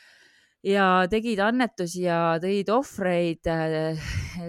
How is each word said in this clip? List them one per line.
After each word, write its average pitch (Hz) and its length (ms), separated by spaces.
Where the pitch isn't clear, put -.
ja 196 240
tegid 220 300
annetusi 196 640
ja 170 380
tõid 196 300
ohvreid, 180 760
äh, 160 540